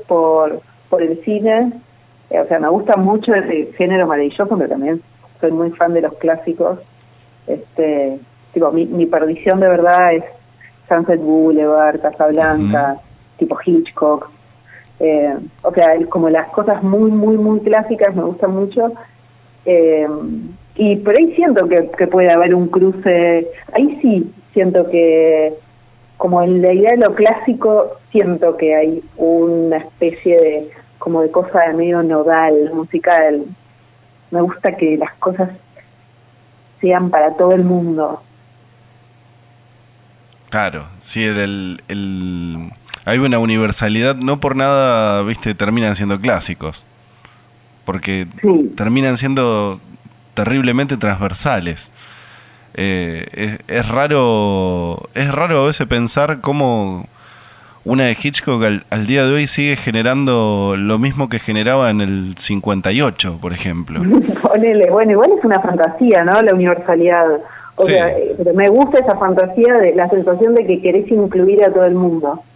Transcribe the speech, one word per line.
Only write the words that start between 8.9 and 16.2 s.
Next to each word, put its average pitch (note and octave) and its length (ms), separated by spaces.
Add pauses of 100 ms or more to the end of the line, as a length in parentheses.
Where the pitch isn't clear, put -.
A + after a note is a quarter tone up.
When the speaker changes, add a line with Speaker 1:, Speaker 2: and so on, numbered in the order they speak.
Speaker 1:
perdición E3 560
de F#3+ 80
verdad F3+ 460
es D#3+ 100 (640)
Sunset E3+ 320
Boulevard, D#3 800
Casablanca, D3+ 960
Speaker 2:
Ujú. - 80 (340)
Speaker 1:
tipo - 280
Hitchcock. D#3+ 680 (680)
Eh, D3 340 (280)
o F3+ 100
sea, E3+ 220
el, E3 140
como E3 220